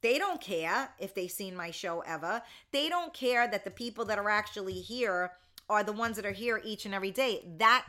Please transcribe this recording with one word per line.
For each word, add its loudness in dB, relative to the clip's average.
They 4
don't 0
care -2
if -6
they've -4
seen -8
my -8
show -4
ever. -4
They 2
don't -2
care 2
that -2
the -8
people -6
that 0
are 0
actually -2
here -2
are 6
the -2
ones -2
that -6
are -2
here -2
each -6
and -4
every -2
day. 0
That 8